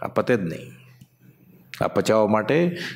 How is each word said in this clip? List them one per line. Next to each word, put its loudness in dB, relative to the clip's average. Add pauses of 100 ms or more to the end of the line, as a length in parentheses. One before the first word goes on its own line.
આ -6
પતે 0
જ 0
નહીં. -8 (1120)
આ 0
પચાવવા 2
માટે 0 (180)